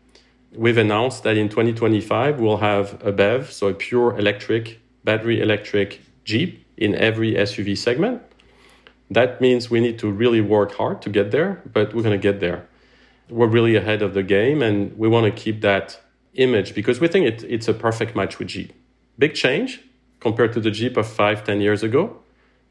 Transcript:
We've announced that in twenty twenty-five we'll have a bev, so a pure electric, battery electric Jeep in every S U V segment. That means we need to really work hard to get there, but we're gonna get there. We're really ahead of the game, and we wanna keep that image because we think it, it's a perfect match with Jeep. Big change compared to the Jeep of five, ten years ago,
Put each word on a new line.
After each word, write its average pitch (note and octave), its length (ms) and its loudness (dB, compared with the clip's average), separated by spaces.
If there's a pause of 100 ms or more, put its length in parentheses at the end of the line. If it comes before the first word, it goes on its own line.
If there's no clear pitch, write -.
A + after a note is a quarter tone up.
(560)
We've A2+ 220 2
announced A2+ 460 0
that A2 120 2
in G#2 140 0
twenty A#2 240 0
twenty-five A2+ 680 0
we'll G#2+ 180 2
have G2+ 480 -2
a G#2 60 0
bev, G#2 400 2
so - 160 -2
a G2 60 0
pure A#2+ 440 0
electric, G#2 640 -2 (240)
battery A2 380 0
electric G2+ 600 -2 (220)
Jeep B2 420 -4 (120)
in G#2 180 0
every A2 420 0
S G2+ 200 -2
U G#2 80 -6
V G2 100 -2
segment. D#3+ 460 -2 (920)
That B2 300 2
means B2 280 2
we A#2 120 2
need A#2 180 -2
to G#2+ 100 -2
really A2+ 300 2
work G#2 340 2
hard D#3 280 -4
to - 80 -8
get G#2 220 0
there, F3+ 300 -2 (100)
but G#2+ 220 0
we're A#2 80 -2
gonna G#2 160 0
get G2 220 0
there. F2 260 -4 (640)
We're A#2 180 2
really A#2 280 4
ahead G#2 260 0
of F#2+ 120 -2
the G2 100 0
game, A2 380 2
and G#2 360 0
we A2 120 2
wanna A2 220 4
keep G#2+ 300 -6
that G2 380 0 (340)
image A#2+ 400 2
because A2+ 280 0
we E3 80 2
think F3+ 180 2
it, A2+ 160 -4
it's A2+ 240 -4
a A2 60 2
perfect A2+ 420 -2
match F#2+ 240 -4
with - 80 -8
Jeep. - 240 -12 (480)
Big D3+ 140 2
change F#3 480 -2 (400)
compared A2+ 320 0
to A#2 80 -2
the G#2+ 100 0
Jeep A#2+ 240 -4
of A2 120 0
five, G#2 360 0
ten G#2 160 -2
years G#2 240 0
ago, C3+ 340 0 (540)